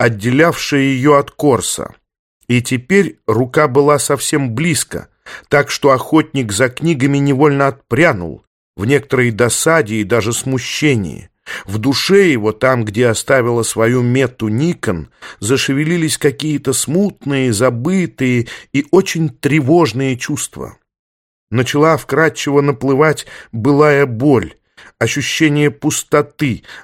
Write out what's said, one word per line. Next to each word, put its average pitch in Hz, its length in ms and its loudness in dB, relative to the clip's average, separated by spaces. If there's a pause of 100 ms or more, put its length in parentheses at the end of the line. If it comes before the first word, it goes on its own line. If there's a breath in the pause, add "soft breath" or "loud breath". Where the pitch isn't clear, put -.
отделявшее 135 960 0
ее 139 200 4
от 143 140 0
Корса. - 640 -2 (540)
И 123 140 2
теперь 151 640 0
рука 127 420 0
была 143 300 4
совсем 139 560 -2
близко, 143 540 -4 (400 loud breath)
так 143 220 2
что - 200 2
охотник 131 640 0
за 120 180 0
книгами 139 480 0
невольно 139 480 2
отпрянул, 120 760 -2 (340)
в 95 100 -4
некоторой 127 440 0
досаде 117 680 0
и 107 80 -2
даже 110 280 -2
смущении. 123 960 -4 (380 loud breath)
В 95 100 -8
душе 147 560 2
его, 107 200 0
там, 123 340 0
где 113 220 0
оставила 117 540 0
свою 113 380 0
мету 120 480 -2
Никон, 110 640 -2 (280 loud breath)
зашевелились 143 760 0
какие-то 143 560 -2
смутные, 139 800 -2
забытые 123 960 0 (240 loud breath)
и 143 180 -2
очень 170 380 0
тревожные 135 880 0
чувства. - 640 -10 (720)
Начала 143 480 2
вкрадчиво 143 640 0
наплывать 143 640 0 (260 loud breath)
былая 143 540 2
боль, 117 480 0 (440 loud breath)
ощущение 147 720 0
пустоты, 147 920 -4 (220 loud breath)